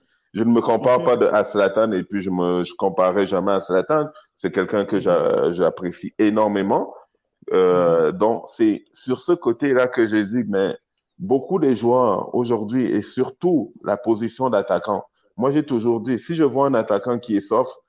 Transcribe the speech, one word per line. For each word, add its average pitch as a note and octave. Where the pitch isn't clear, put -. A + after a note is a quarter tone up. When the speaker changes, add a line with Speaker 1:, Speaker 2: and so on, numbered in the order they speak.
Speaker 1:
Je G#2+
ne A#2
me A#2
compare B2
Speaker 2:
Mhm. B2
Speaker 1:
pas B2
de, A2
à G#2
Zlatan G#2
et F#2
puis G2+
je F#2+
me, F2+
je E2+
comparerai F#2
jamais F#2+
à G2
Zlatan. D3+
C'est F#2
quelqu'un G2
que A2
Speaker 2:
Mhm. F#2
Speaker 1:
j'a-, E2
j'apprécie F2
énormément. G#2+
Euh, F2
Speaker 2:
Mhm. F#2
Speaker 1:
donc, G#2+
c'est -
sur -
ce F3
côté-là B2+
que B2
j'ai G#2+
dit, A2+
mais G2
beaucoup C3
des C3+
joueurs A#2+
aujourd'hui A#2
et G#2
surtout B2+
la G2+
position A2+
d'attaquant. G2
Moi, C3
j'ai D3
toujours A#2
dit, A#2+
si E3
je D#3+
vois C#3
un C3+
attaquant A2+
qui G#2
est G2+
soft, B2